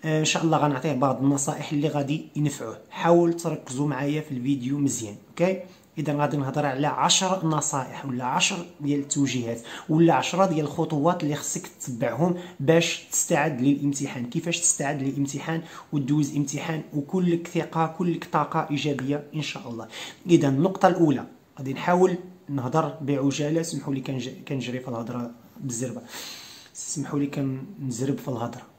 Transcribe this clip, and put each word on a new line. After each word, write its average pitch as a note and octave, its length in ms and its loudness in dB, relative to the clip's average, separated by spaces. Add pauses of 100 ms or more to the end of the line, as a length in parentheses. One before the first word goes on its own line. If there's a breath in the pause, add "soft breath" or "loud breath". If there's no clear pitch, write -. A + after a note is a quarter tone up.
آه، D#3 160 2
ان D#3 40 2
شاء D#3+ 200 0
الله D#3+ 140 6
غنعطيه D3 340 2
بعض B2+ 300 2
النصائح C#3+ 500 0
اللي D3+ 160 2
غادي D3 380 -2 (100)
ينفعوه. C3+ 420 -2 (120)
حاول E3+ 420 4
تركزوا D3+ 540 -4
معايا C#3+ 340 -2
في D3 100 -10
الفيديو C3 480 -2
مزيان، A2+ 360 -2 (160)
اوكي؟ F#3 300 0 (380 loud breath)
اذا D3 160 -2
غادي D3 220 2
نهضر C#3+ 300 0
على C#3 200 0
عشر D#3+ 600 2
نصائح D3 600 -2
ولا B2+ 180 -4
عشر F3 320 0 (240)
ديال C#3+ 200 0
التوجيهات B2+ 600 0 (280 loud breath)
ولا E3 260 8
عشرة F3 320 4
ديال D#3+ 140 2
الخطوات D#3 640 0
اللي D3 120 0
خصك - 320 -6
تتبعهم C3 680 -2 (260 loud breath)
باش D#3+ 520 4
تستعد D3 480 0
للامتحان. C#3 680 2
كيفاش E3 340 -2
تستعد C#3+ 420 0
للامتحان C#3 600 -2 (300 loud breath)
وتدوز D3 440 2
امتحان D3+ 460 -2 (120)
وكلك E3+ 520 0
ثقه، D#3+ 400 0
كلك E3+ 460 -2
طاقه D#3 380 2
ايجابيه C#3+ 540 -2 (100)
ان D#3 80 -2
شاء - 280 -8
الله. A2+ 160 -10 (440 loud breath)
اذا D3 180 8
النقطه E3+ 400 4
الاولى E3 360 4 (340)
غادي C3+ 140 -6
نحاول F3+ 440 4 (320)
نهضر C#3+ 520 0
بعجاله، C#3+ 600 0
سمحوا C#3+ 320 -4
لي C3+ 60 -4
كنج-، B2+ 480 -8
كنجري B2+ 320 -4
في B2+ 80 -10
الهضره A#2+ 420 -6 (300)
بالزربه، A#2+ 400 -6 (720 loud breath)
سمحوا - 460 -6
لي C#3+ 80 0
كنزرب C3 920 -4
في - 100 -10
الهضره A#2 340 -6 (160)